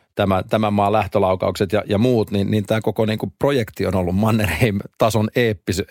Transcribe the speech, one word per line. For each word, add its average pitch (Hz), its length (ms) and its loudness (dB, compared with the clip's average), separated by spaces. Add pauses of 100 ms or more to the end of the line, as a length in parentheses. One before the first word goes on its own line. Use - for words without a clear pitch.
(160)
tämä, 95 340 0
tämän 107 240 0
maan 101 200 2
lähtölaukaukset 95 800 0
ja, 104 140 0
ja 101 120 0
muut, 117 340 2
niin, 101 200 -2
niin 107 140 0
tää 110 160 -2
koko 110 240 -2
niinku 107 340 -4
projekti 127 460 0
on 90 100 0
ollut 90 200 0
Mannerheim-tason 107 1200 0
eeppis-, 104 560 0